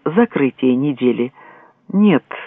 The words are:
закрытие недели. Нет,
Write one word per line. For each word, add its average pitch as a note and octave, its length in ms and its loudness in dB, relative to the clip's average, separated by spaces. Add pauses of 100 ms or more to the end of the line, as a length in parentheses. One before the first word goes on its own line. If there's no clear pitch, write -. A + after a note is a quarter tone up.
закрытие C#3+ 720 0
недели. B2+ 560 -2 (560)
Нет, G3 360 2 (220)